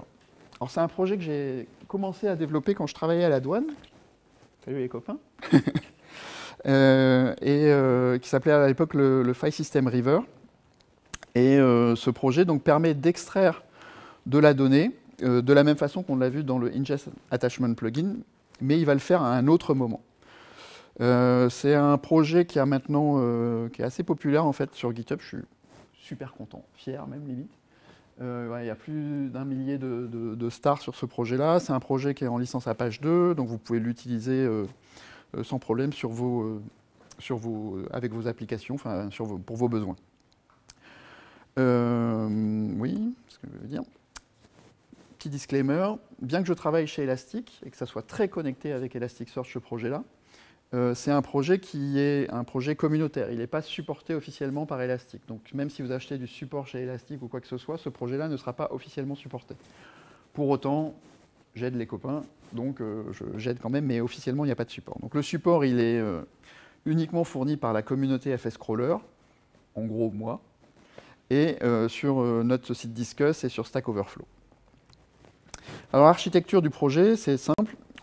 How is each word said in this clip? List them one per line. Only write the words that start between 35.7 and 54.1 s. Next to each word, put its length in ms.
sur 160
vos, 320
euh, 200
sur 200
vos, 380
euh, 160
avec 200
vos 160
applications, 460
enfin, 360
sur 140
vos, 140
pour 180
vos 120
besoins. 280
Euh, 720
oui, 380
ce 100
que 120
je 80
veux 100
dire. 140
Petit 140
disclaimer, 640
bien 220
que 60
je 40
travaille 340
chez 180
Elastic 600
et 60
que 60
ça 100
soit 200
très 220
connecté 440
avec 240
Elasticsearch 540
ce 80
projet-là, 440
euh, 220
c'est 160
un 100
projet 380
qui 400
est 320
un 140
projet 320
communautaire. 560
Il 60
n'est 100
pas 120
supporté 540